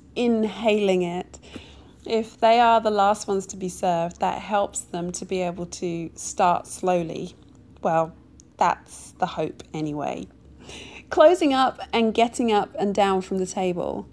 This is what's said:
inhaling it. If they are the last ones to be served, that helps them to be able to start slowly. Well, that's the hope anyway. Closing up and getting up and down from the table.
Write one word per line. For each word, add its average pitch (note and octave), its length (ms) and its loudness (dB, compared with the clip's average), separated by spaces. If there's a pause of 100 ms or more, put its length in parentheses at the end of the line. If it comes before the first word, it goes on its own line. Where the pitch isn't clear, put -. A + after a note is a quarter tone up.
(160)
inhaling G#3+ 880 2
it. F3 380 -6 (680)
If A3+ 340 -4
they A3+ 200 6
are A#3 220 6
the A3 100 0
last G#3 360 2
ones G3 200 -2
to G3 100 -16
be F#3 120 -6
served, F3 500 -2
that F#3+ 240 -2
helps G3+ 380 -2
them F3 320 -8
to F#3+ 120 -10
be F#3 160 -4
able F3 260 -4
to E3+ 460 -6
start - 540 0
slowly. F3+ 680 -4 (460)
Well, E3 320 0 (440)
that's - 600 -2
the F#3 80 0
hope - 380 -8 (100)
anyway. D3 540 -6 (840)
Closing D#4+ 440 6
up C4 280 0 (100)
and A3+ 220 2
getting A#3 400 2
up G#3 260 0
and G3+ 160 -2
down G3 260 2
from F#3+ 180 -4
the F#3 60 -2
table. F#3 680 -4